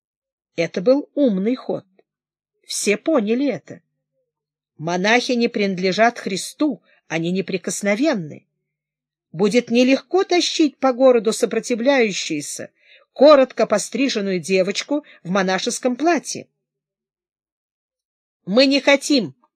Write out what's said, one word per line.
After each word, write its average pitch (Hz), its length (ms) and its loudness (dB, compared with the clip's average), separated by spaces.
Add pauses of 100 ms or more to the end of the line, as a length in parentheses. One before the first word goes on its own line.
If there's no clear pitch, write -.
(540)
Это 170 260 -4
был 254 340 0
умный 226 400 0
ход. - 300 -10 (800)
Все - 300 -2
поняли 247 500 0
это. 165 360 -8 (960)
Монахи 190 540 0
не 233 160 0
принадлежат 196 680 0
Христу, 208 640 -6 (260)
они 165 220 -4
неприкосновенны. 190 1160 -4 (840)
Будет 208 380 0
нелегко 262 540 2
тащить 339 540 0
по 269 160 0
городу 233 380 4
сопротивляющуюся, 220 1400 -2 (420)
коротко 262 540 6
постриженную 208 720 -2
девочку 190 640 -2 (180)
в 170 80 -12
монашеском 196 640 -2
платье. 294 520 -4 (2000)
«Мы 233 220 4
не 277 140 2
хотим, 277 540 2 (220)